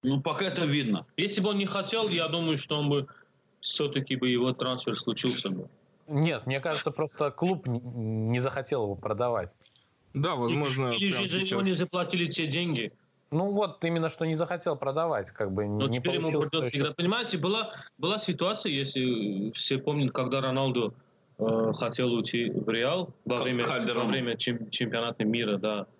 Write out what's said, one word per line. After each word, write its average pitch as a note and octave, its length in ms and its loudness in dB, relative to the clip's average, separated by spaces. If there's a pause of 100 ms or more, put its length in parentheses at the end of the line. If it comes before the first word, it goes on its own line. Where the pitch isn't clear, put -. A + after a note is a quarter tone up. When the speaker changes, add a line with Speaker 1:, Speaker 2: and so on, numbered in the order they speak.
Speaker 1:
Ну, C#3 160 2
пока D#3 240 0
это F3 200 0
видно. C3+ 420 2 (100)
Speaker 2:
Если G3+ 240 0
бы F#3+ 100 2
он G3+ 80 2
не G3 80 2
хотел, G3+ 420 0
я E3 200 0
думаю, D#3+ 280 0
что D3+ 220 -2
он D3 100 2
бы C#3+ 200 2 (520)
всё-таки C#3 540 0
бы B2+ 140 0
его B2 240 4
трансфер B2 440 -2
случился A2+ 540 -2
бы. F#2 180 -6 (380)
Speaker 3:
Нет, D3 400 2
мне C3+ 140 0
кажется, D3+ 320 -2
просто D3+ 400 -2
клуб F#3 340 0
н-, B2 140 0 (500)
не A#2+ 80 2
захотел C3 460 0
его G2+ 100 -2
продавать. G#2+ 560 0 (640)
Speaker 4:
Да, D3+ 220 0
возможно, C3 560 0
Speaker 2:
Или, A#2 140 0
или G3 60 2
Speaker 4:
прямо A#2+ 160 -2
Speaker 2:
же - 20 -
за - 80 0
него - 100 0
Speaker 4:
сейчас. G3 180 0
Speaker 2:
не F#3+ 60 4
заплатили F3 580 0
те D#3+ 160 -2
деньги. D3 460 -2 (400)
Speaker 3:
Ну F3+ 180 2
вот, G3+ 340 -2
именно E3 240 2
что D3+ 160 -4
не D#3+ 100 2
захотел E3 420 0
продавать, C#3 560 0
как G2+ 200 -2
бы, G#2 140 0
Speaker 2:
Но G#2 220 0
Speaker 3:
не A#2+ 100 0
Speaker 2:
теперь F3 160 -2
ему E3 160 0
Speaker 3:
получилось, D3 200 2
Speaker 2:
придётся D3 180 0
Speaker 3:
что - 80 -4
ещё C#3 80 2
Speaker 2:
играть. D3+ 120 -4
Понимаете, F#3+ 420 0
была, G#3 360 0 (240)
была G3 200 0
ситуация, F#3 540 0
если A#2+ 800 0
все - 280 0
помнят, C#3+ 340 0
когда B2+ 280 0
Роналду, B2+ 540 0 (440)
э, A2 360 2
хотел A#2+ 400 0
уйти A#2+ 360 0
в G#2 200 -2
Реал C3+ 400 0 (160)
во B2 100 0
Speaker 1:
Ка-, B2 60 0
Speaker 2:
время, B2 220 2
Speaker 1:
Кальдерон. A#2 420 0
Speaker 2:
во A2 60 2
время A#2+ 240 0
чем-, A#2 340 -2
чемпионата A#2 540 -2
мира, G#2+ 340 2
да. G#2 280 -2 (140)